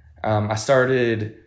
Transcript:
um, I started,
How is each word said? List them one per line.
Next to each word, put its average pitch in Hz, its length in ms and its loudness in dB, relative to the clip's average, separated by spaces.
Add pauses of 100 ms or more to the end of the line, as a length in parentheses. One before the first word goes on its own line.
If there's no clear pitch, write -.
(240)
um, 107 260 0
I 110 60 -4
started, 120 800 0 (100)